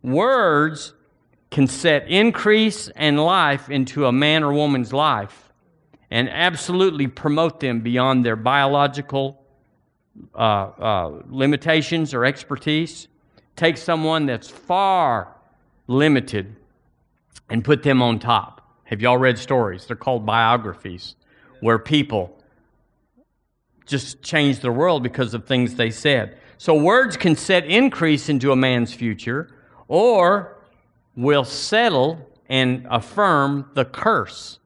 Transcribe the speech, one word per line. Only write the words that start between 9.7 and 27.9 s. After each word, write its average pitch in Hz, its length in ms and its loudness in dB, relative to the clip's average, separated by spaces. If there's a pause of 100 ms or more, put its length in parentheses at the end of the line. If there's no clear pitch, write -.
uh, - 40 -16
uh, 101 760 -2 (160)
limitations 147 840 -2
or 120 100 0
expertise. 151 840 -4 (480)
Take 165 200 2
someone 160 480 0
that's 123 240 -4
far 175 880 -2 (520)
limited 123 720 0 (920)
and 113 120 -2
put 139 200 2
them 135 180 2
on 117 180 2
top. 117 440 -2 (220)
Have 104 180 -6
y'all 123 160 4
read 127 200 2
stories? 107 460 -2
They're 120 120 -10
called 120 280 -4
biographies, 107 880 -2 (460)
where 113 180 2
people 120 600 -2 (1500)
just - 380 -8
changed 143 400 0
the 123 100 -2
world 151 300 0
because 123 320 -4
of 110 100 -8
things 123 300 0
they 113 160 -2
said. 117 480 -2 (220)
So 160 140 2
words 190 420 2
can 160 200 2
set 180 300 0
increase 170 640 0